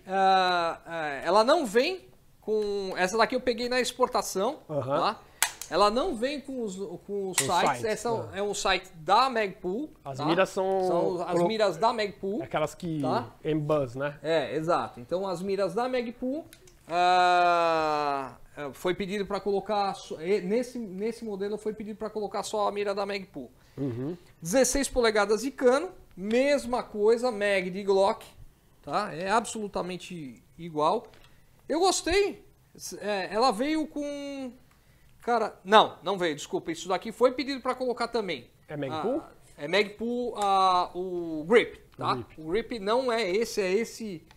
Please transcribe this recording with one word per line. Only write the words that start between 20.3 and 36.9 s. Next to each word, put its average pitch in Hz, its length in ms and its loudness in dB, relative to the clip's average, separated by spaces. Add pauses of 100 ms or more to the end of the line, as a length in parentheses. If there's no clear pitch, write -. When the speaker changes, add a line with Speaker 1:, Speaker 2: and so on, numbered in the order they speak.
Speaker 1:
nesse, 240 380 -2
nesse 220 460 -6
modelo 202 320 -4
foi 214 160 -4
pedido 214 240 -12
pra 220 120 -6
colocar 202 340 -4
só 208 240 0
a 202 40 0
mira 202 220 -2
da 202 120 -4
Magpul. 190 460 -8 (260)
Speaker 2:
Uhum. 135 400 -4 (240)
Speaker 1:
Dezesseis 254 460 2
polegadas 214 540 2
de 269 100 -6
cano, 285 380 2 (260)
mesma 240 680 0
coisa, 226 480 2
Mag 202 380 0
de 196 140 -6
Glock, 196 420 4 (580)
tá? 175 300 -2
É 180 160 -6
absolutamente 180 1120 -4 (160)
igual. 165 500 0 (600)
Eu 302 120 0
gostei. 339 680 2 (540)
É, 185 340 -4
ela 240 180 4
veio 294 360 0
com, 285 640 -8 (680)
cara, 226 420 0
não, 185 400 6
não 190 140 -2
veio, 170 180 0
desculpa. - 360 -6
Isso - 180 -10
daqui 190 220 -4